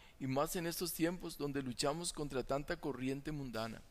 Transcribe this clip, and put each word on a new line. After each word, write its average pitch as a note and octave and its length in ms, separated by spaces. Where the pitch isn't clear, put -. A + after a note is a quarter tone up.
y C3+ 60
más C#3 300
en E3 100
estos E3+ 260
tiempos E3+ 460
donde C#3+ 240
luchamos C#3+ 500
contra C3+ 320
tanta C#3+ 320
corriente C3+ 560
mundana. A2+ 480